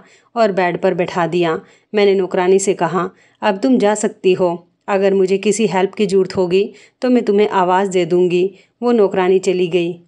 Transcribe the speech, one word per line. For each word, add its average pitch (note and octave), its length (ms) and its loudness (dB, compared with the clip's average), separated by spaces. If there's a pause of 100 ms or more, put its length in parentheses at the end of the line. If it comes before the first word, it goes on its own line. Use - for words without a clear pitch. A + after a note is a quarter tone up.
(360)
और A3 160 2
बेड F3 260 -2
पर F#3+ 160 -2
बैठा F3 340 -2
दिया। D#3+ 340 -2 (340)
मैंने G3+ 200 4
नौकरानी F#3+ 440 2
से G3 140 -2
कहा, F3+ 360 -2 (320)
"अब G#3 160 0
तुम B3+ 200 2
जा G3+ 180 2
सकती F#3+ 380 -2
हो, F3 340 -2 (200)
अगर G3 260 0
मुझे F#3+ 240 0
किसी G#3 300 0
हेल्प F#3 260 -2
की G#3+ 120 -2
ज़रूरत F#3 320 0
होगी F#3+ 360 0 (280)
तो B3+ 80 -2
मैं B3 140 2
तुम्हें G#3 260 2
आवाज़ F#3 400 0
दे F3+ 160 0
दूँगी।" F3+ 480 0 (280)
वो A#3+ 100 0
नौकरानी F#3+ 480 2
चली F3+ 280 -2
गई F3 400 -4